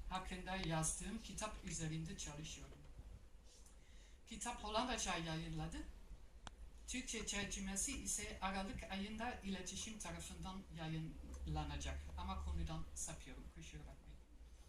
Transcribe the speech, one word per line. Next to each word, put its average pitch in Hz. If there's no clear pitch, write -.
hakkında 185
yazdığım 170
kitap -
üzerinde 160
çalışıyordum. -
Kitap 233
Hollandaca 220
yayınladı. 160
Türkçe 240
tercümesi 196
ise 214
Aralık 196
ayında 220
iletişim 196
tarafından 185
yayınlanacak. 156
Ama 185
konudan 160
sapıyorum, -
kusura 160
bakmayın. -